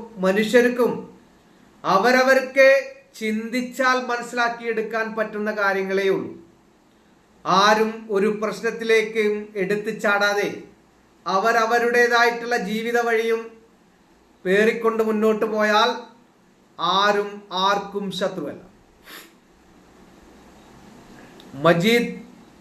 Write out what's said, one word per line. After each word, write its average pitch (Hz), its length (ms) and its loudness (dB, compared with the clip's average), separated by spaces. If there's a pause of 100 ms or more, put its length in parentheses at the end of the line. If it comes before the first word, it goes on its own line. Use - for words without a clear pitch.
(240)
മനുഷ്യർക്കും 220 680 2 (1000)
അവരവർക്ക് 254 760 4 (500)
ചിന്തിച്ചാൽ 247 800 -2 (120)
മനസ്സിലാക്കിയെടുക്കാൻ 233 960 -4 (100)
പറ്റുന്ന 214 340 -4 (100)
കാര്യങ്ങളേ 196 540 -2
ഉള്ളൂ. - 180 -6 (1300)
ആരും 220 320 4 (240)
ഒരു 208 140 2 (100)
പ്രശ്നത്തിലേക്കും 220 960 -2 (260)
എടുത്തു 208 300 -4 (120)
ചാടാതെ 202 440 0 (880)
അവരവരുടേതായിട്ടുള്ള 233 1200 2 (120)
ജീവിത 226 380 -2
വഴിയും 226 340 0 (1000)
പേറിക്കൊണ്ട് 220 680 2
മുന്നോട്ട് 214 440 0
പോയാൽ 214 380 2 (1040)
ആരും 202 340 2 (360)
ആർക്കും 202 420 -2 (120)
ശത്രുവല്ല. 175 420 -6 (3000)
മജീദ്, 196 460 4 (500)